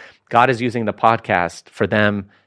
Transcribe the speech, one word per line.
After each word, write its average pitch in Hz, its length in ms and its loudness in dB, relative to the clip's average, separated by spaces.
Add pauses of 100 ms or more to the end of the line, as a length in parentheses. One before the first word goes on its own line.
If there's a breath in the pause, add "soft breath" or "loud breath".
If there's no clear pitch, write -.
(300 loud breath)
God 120 200 2
is 117 120 -2
using 117 220 -4
the 104 100 -2
podcast 104 760 -2
for - 180 -4
them 104 420 0 (180 soft breath)